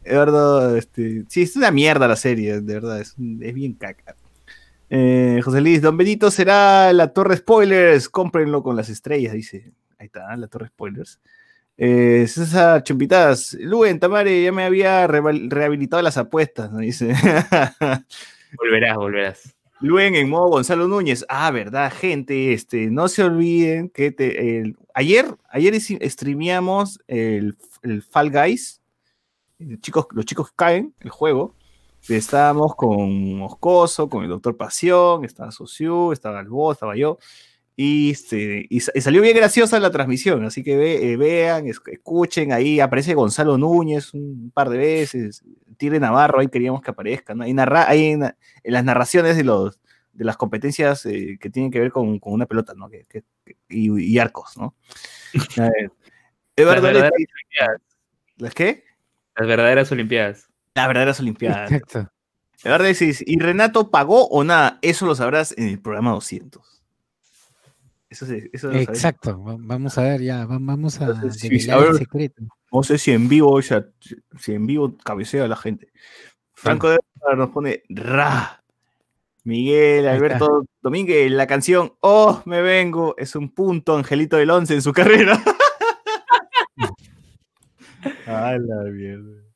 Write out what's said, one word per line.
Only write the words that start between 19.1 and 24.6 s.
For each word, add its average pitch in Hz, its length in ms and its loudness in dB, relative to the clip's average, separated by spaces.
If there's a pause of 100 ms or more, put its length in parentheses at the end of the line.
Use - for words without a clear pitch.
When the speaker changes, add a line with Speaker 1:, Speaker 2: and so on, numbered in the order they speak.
Speaker 1:
Luen 185 360 2
en 139 120 0
modo 175 200 2
Gonzalo 170 400 0
Núñez. 165 400 -2
Ah, 147 220 -4
verdad, 131 460 -4
gente, 135 560 -4
este, 110 380 -4
no 147 180 0
se 190 140 -2
olviden 170 680 0
que 143 200 -2
te-, 120 500 -4